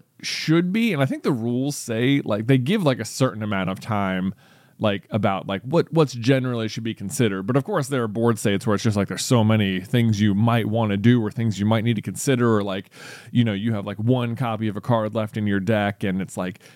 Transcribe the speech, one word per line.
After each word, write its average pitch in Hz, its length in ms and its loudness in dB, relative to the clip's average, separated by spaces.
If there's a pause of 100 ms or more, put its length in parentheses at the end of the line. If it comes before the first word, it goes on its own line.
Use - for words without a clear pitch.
(220)
should 170 500 0
be, 226 200 0
and 139 100 0
I 131 40 2
think 302 180 -6
the 196 80 2
rules 123 440 -2
say, 123 480 0
like, 107 220 -2
they 135 120 4
give, 175 260 0
like, 127 160 2
a 110 40 -6
certain 110 380 -2
amount 98 280 -2
of 95 100 -6
time, 95 540 -2 (440)
like, 101 300 -2
about, 98 380 0
like, 95 160 -4
what, 143 280 0
what's 151 220 2
generally 123 560 0
should 110 160 -8
be 113 80 -4
considered. 98 540 -2
But 120 100 0
of 135 80 2
course 156 240 -2
there 131 140 0
are 113 60 -2
board 113 300 0
states 101 280 0
where 107 80 2
it's 98 100 -2
just 110 100 2
like, 101 140 0
there's 90 160 -6
so 120 180 4
many 104 380 2
things 113 400 2
you 104 140 4
might 113 320 2
wanna 107 320 0
do 120 260 4
or 104 60 -4
things 113 280 -2
you 101 60 0
might 110 180 2
need 117 140 0
to 101 60 -6
consider, 120 540 2
or, 101 60 2
like, 98 280 -6 (420)
you 123 100 4
know, 110 120 2
you 110 180 -2
have, 101 140 -4
like, 101 120 -6
one 117 380 0
copy 110 320 -2
of 101 80 -4
a 101 60 -8
card 110 320 0
left 110 240 -4
in 104 80 0
your 98 140 2
deck, 101 440 0
and 95 160 -2
it's 87 160 -8
like, 92 220 -6 (180)